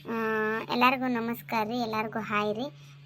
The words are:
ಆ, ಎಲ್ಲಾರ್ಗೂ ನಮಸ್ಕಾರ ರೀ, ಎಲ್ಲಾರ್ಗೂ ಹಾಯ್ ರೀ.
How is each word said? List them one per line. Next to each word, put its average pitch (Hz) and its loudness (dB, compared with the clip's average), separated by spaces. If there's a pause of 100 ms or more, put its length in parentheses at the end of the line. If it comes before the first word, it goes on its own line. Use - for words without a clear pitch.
ಆ, 226 -2 (600)
ಎಲ್ಲಾರ್ಗೂ 254 4
ನಮಸ್ಕಾರ 233 -2
ರೀ, 240 -2
ಎಲ್ಲಾರ್ಗೂ 220 -2
ಹಾಯ್ 208 0
ರೀ. 233 -2 (420)